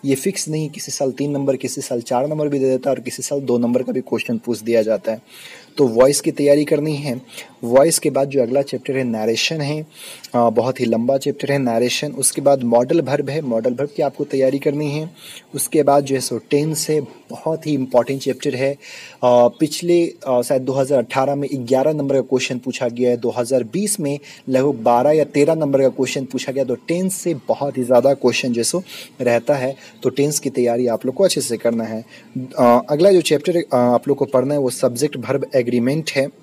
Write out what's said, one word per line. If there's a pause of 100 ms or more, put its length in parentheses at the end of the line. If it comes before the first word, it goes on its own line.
ये
fix
नहीं,
किसी
साल
तीन
number,
किसी
साल
चार
number
भी
दे
देता
है
और
किसी
साल
दो
number
का
भी
question
पूछ
दिया
जाता
है। (560)
तो
voice
की
तैयारी
करनी
है। (420)
Voice
के
बाद
जो
अगला
chapter
है
narration
है, (480)
अ,
बहुत
ही
लंबा
chapter
है
narration।
उसके
बाद
modal
verb
है,
Modal
verb
की
आपको
तैयारी
करनी
है। (460)
उसके
बाद
जो
है
सो
tense
है, (280)
बहुत
ही
important
chapter
है।
अ, (840)
पिछले, (140)
अ,
शायद
दो
हज़ार
अठारह
में
ग्यारह
नंबर
का
क्वेश्चन
पूछा
गया
है,
दो
हज़ार
बीस
में (300)
लगभग
बारह
या
तेरह
नंबर
का
क्वेश्चन
पूछा
गया।
तो
tense
से
बहुत
ही
ज़्यादा
क्वेश्चन
जो
है
सो (380)
रहता
है, (280)
तो
tense
की
तैयारी
आप
लोग
को
अच्छे
से
करना
है। (320)
अ,
अगला
जो
chapter,
अ,
आप
लोग
को
पढ़ना
है
वो
subject
verb (100)
agreement
है। (160)